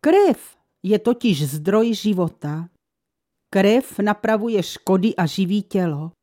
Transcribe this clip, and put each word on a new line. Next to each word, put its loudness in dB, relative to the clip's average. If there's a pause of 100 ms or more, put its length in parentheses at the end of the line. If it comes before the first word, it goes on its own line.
Krev 2 (260)
je 0
totiž 0
zdroj 0
života. -4 (880)
Krev 2
napravuje 0
škody 0
a 0
živí -2
tělo. -4 (120)